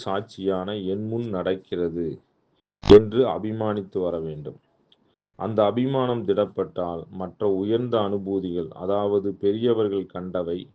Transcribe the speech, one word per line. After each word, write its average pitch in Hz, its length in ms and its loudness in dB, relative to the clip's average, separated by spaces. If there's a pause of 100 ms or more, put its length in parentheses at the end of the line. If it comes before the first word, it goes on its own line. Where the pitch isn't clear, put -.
சாட்சியான 98 800 -4
என் 101 220 -4
முன் 117 220 -4
நடக்கிறது 87 920 -4 (680)
என்று 110 400 10
அபிமானித்து 104 720 -2
வர 87 200 -2
வேண்டும். 76 380 -10 (840)
அந்த 107 260 0
அபிமானம் 123 600 0
திடப்பட்டால், 92 840 -2
மற்ற 92 380 -6
உயர்ந்த 110 540 0
அனுபூதிகள், 95 680 -2
அதாவது 101 640 0
பெரியவர்கள் 104 720 0
கண்டவை 90 680 -6